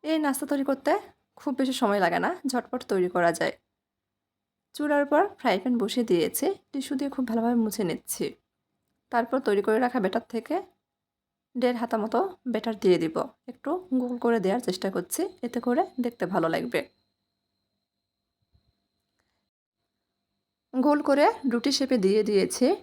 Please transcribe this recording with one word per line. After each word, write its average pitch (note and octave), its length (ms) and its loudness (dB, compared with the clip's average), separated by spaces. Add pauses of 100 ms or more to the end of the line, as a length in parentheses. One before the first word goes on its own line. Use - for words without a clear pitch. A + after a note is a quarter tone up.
এই D#4 160 0
নাস্তা C#4+ 320 -2
তৈরি C#4 180 0
করতে C4+ 220 0 (480)
খুব C#4+ 200 -4
বেশি C4 220 0
সময় G#3 220 2
লাগে F3 160 2
না, F#3+ 100 0 (220)
ঝটপট B3 300 -4 (100)
তৈরি F3+ 240 2
করা E3+ 240 4
যায়। D#3 140 -2 (1200)
চুলার D4 280 2
উপর D4 180 4 (180)
ফ্রাই G3+ 200 2
প্যান B3 220 0
বসিয়ে B3 280 0
দিয়েছি, F3 360 2 (260)
টিস্যু C4+ 280 -6
দিয়ে C#4 160 -4
খুব C4 140 -2
ভালোভাবে A#3 340 2
মুছে G#3+ 260 -2
নিচ্ছি। - 360 -6 (840)
তারপর A#3+ 260 -2 (100)
তৈরি G3+ 180 2
করে A3 140 2
রাখা B3 240 0
ব্যাটার F#3 300 -2
থেকে A#3 220 -4 (1000)
দেড় B3 260 0
হাতা A#3 220 -2
মতো A#3 160 0 (320)
ব্যাটার A3 320 -4
দিয়ে F3+ 200 6
দিব। D#3+ 120 -4 (360)
একটু - 180 -10 (320)
গোল B3 220 -4
করে A#3 160 4
দেওয়ার F#3+ 280 0
চেষ্টা F#3 280 -4
করছি, - 260 -4 (240)
এতে A#3+ 200 -6
করে B3 160 2 (240)
দেখতে A#3 180 -4 (100)
ভালো E3 200 2
লাগবে। E3 260 -2 (4000)
গোল C#4+ 340 4
করে C#4+ 180 4 (260)
রুটি A#3+ 260 0
শেপে C4 280 0
দিয়ে G#3 240 4
দিয়েছি। F#3+ 360 2 (180)